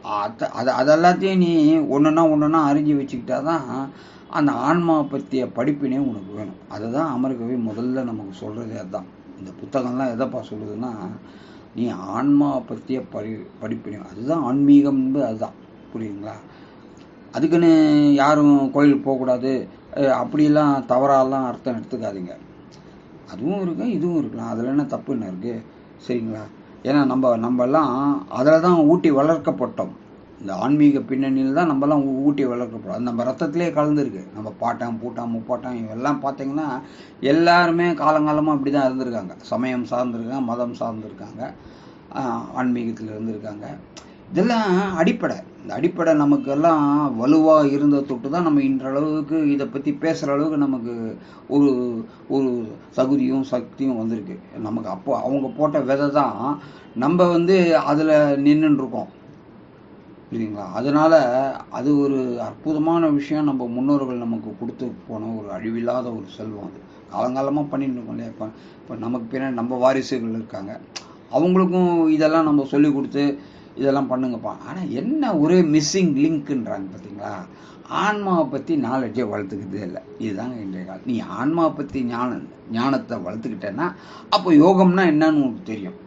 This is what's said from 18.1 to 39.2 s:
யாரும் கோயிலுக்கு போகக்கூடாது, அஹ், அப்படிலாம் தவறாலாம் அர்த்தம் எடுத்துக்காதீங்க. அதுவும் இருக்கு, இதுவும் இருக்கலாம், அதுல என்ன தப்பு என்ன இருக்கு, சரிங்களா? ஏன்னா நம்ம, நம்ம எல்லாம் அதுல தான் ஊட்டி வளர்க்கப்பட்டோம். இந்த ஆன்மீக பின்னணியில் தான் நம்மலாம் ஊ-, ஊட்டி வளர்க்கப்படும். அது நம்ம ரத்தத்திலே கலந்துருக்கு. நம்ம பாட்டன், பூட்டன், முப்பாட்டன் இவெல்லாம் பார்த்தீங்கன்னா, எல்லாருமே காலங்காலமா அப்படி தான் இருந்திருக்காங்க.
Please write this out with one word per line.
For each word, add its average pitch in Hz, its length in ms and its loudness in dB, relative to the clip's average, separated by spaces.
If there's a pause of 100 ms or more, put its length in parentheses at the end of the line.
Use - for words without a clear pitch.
யாரும் 143 580 6
கோயிலுக்கு 143 320 4
போகக்கூடாது, 127 640 0 (280)
அஹ், 135 200 2
அப்படிலாம் 147 680 2
தவறாலாம் 131 600 2
அர்த்தம் 120 300 -6
எடுத்துக்காதீங்க. 110 600 -8 (960)
அதுவும் 165 300 -4
இருக்கு, 185 300 -4
இதுவும் 170 260 -2
இருக்கலாம், 113 320 -6
அதுல 117 180 -4
என்ன 143 160 0
தப்பு 131 300 -6
என்ன 110 120 -6
இருக்கு, 110 380 -8 (440)
சரிங்களா? 113 380 -4 (380)
ஏன்னா 139 220 2
நம்ம, 127 320 2
நம்ம 123 260 0
எல்லாம் 139 680 0
அதுல 147 300 4
தான் 175 200 6
ஊட்டி 160 320 6
வளர்க்கப்பட்டோம். 135 840 0 (460)
இந்த 95 160 -8
ஆன்மீக 139 440 4
பின்னணியில் 135 540 0
தான் 160 180 2
நம்மலாம் 143 300 2
ஊ-, 135 220 -2
ஊட்டி 143 220 2
வளர்க்கப்படும். 113 500 -6
அது 113 60 -6
நம்ம 120 220 -4
ரத்தத்திலே 160 480 -2
கலந்துருக்கு. 143 520 0 (100)
நம்ம 107 260 -12
பாட்டன், 117 400 -4
பூட்டன், 117 320 -8
முப்பாட்டன் 120 460 -6
இவெல்லாம் 113 440 -4
பார்த்தீங்கன்னா, 139 460 -6 (540)
எல்லாருமே 170 680 4
காலங்காலமா 151 640 2
அப்படி 139 200 0
தான் 139 160 2
இருந்திருக்காங்க. 120 500 -4